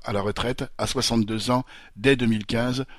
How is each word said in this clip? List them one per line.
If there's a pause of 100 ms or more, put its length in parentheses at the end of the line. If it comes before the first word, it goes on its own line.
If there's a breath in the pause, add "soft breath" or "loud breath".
à
la
retraite (140)
à
soixante-deux
ans (320 loud breath)
dès
deux
mille
quinze (140 loud breath)